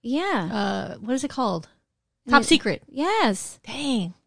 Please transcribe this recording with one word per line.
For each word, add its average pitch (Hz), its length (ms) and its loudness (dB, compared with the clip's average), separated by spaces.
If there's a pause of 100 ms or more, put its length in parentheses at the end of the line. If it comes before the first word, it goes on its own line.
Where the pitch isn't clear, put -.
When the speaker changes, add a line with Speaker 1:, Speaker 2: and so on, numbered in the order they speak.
Speaker 1:
Yeah. 262 480 -2
Speaker 2:
Uh, 202 500 -4
what 226 140 -4
is 269 120 -2
it 277 40 -4
called? 196 380 -2 (580)
Speaker 1:
And 240 60 0
Speaker 2:
Top 226 120 8
Speaker 1:
it - 20 -2
Speaker 2:
secret. 220 420 2
Speaker 1:
Yes. 294 800 0
Speaker 2:
Dang. 247 460 -2 (140)